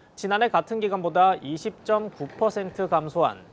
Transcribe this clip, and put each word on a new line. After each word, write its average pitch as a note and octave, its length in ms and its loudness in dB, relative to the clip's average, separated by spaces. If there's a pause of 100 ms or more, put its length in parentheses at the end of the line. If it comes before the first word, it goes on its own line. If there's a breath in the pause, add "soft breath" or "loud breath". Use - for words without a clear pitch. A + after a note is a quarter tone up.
(180 soft breath)
지난해 G#3 320 0
같은 A3 320 0
기간보다 F#3 540 2
이십 D#3 500 -8
점 G#3+ 240 0
구 C#3+ 180 -10
퍼센트 F#3+ 640 -4
감소한 D3+ 500 0 (140)